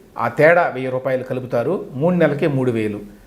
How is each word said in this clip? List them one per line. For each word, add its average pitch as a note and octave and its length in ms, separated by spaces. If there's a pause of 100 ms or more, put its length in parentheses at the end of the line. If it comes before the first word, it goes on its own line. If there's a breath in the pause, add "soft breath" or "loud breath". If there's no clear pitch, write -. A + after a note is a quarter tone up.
(180)
ఆ A#2 100
తేడా D3+ 400
వెయ్యి B2+ 220
రూపాయలు B2+ 340
కలుపుతారు. B2 680
మూడు E3 220
నెలలకి D#3+ 320
మూడు C3 240
వేలు. G#2+ 280 (280 loud breath)